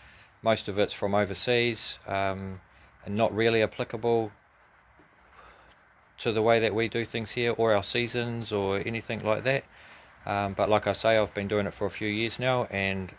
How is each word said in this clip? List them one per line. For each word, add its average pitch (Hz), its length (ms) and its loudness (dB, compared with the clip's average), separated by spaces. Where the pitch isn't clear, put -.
Most 110 280 0
of 98 100 -2
it's 101 140 2
from 101 200 -2
overseas, 110 960 0
um, 98 540 -4
and 101 120 -6
not 110 180 2
really 113 260 4
applicable 113 680 0
to 120 120 -2
the 107 100 2
way 113 200 6
that 107 120 2
we 113 140 0
do 117 160 -2
things 110 280 -6
here 120 260 0
or 113 180 4
our 101 80 4
seasons 117 680 -4
or 98 320 0
anything 113 360 -6
like 107 220 0
that. 131 220 0
Um, 101 300 -2
but 95 160 2
like 104 160 4
I 101 80 2
say, 113 240 4
I've 104 160 2
been 101 140 -4
doing 104 180 0
it 95 80 -6
for 101 140 -4
a - 20 -6
few - 180 -6
years 107 300 -2
now 123 280 0
and 98 540 -2